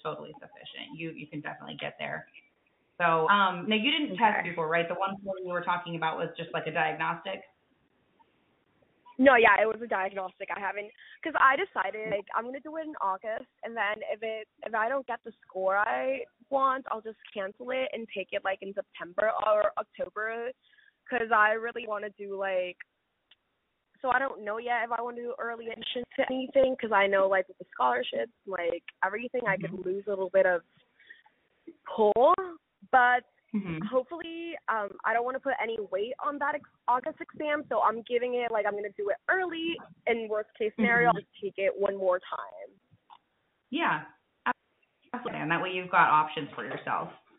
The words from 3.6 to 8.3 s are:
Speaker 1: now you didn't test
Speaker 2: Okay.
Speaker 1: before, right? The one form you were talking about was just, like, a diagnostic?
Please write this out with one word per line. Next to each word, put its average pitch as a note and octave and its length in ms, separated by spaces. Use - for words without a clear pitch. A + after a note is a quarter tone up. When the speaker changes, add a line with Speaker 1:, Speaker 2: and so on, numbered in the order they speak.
Speaker 1:
now G#3+ 80
you A3 140
didn't D4 260
test G#3+ 260
Speaker 2:
Okay. - 20
Speaker 1:
before, E3 240
right? E3+ 200
The F3+ 60
one F#3+ 300
form F#3+ 200
you F3+ 80
were F3 120
talking F3 320
about D#3+ 220
was E3 180
just, E3 180
like, D#3 120
a D#3+ 60
diagnostic? E3 680